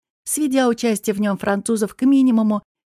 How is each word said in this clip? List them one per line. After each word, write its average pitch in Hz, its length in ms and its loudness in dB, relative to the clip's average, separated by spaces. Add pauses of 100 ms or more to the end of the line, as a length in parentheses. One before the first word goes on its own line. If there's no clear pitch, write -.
(240)
сведя 269 440 0
участие 226 460 -2
в 202 60 -4
нем 202 160 -2
французов 202 580 -4
к - 80 -12
минимуму 240 600 2 (260)